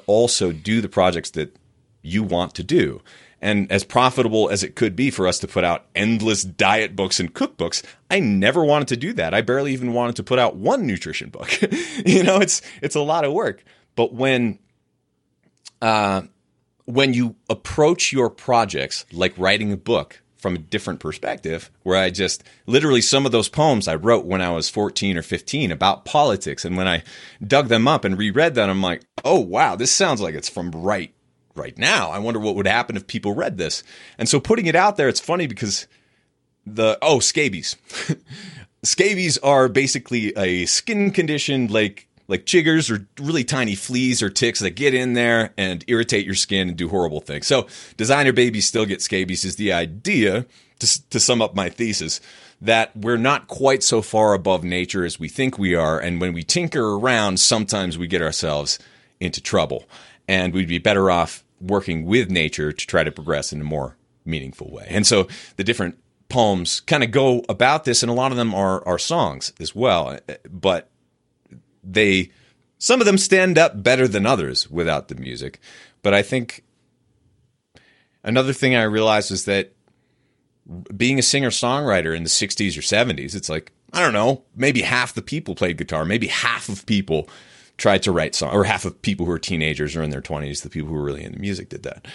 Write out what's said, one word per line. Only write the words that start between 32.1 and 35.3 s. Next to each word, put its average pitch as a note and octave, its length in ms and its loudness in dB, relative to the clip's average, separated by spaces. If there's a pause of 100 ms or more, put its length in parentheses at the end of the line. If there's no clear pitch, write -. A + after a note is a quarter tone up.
I F2+ 80 -6
wonder A2+ 220 -4
what G#2+ 160 -2
would G2+ 100 0
happen A2+ 300 0
if G2 100 -10
people G#2 280 -4
read D3 220 -4
this." E2 280 -6 (340)
And A2+ 100 -2
so C#3+ 120 4
putting A3 260 2
it D#3+ 80 4
out G3+ 220 4
there, C#3 120 4
it's - 120 0
funny E3+ 260 -2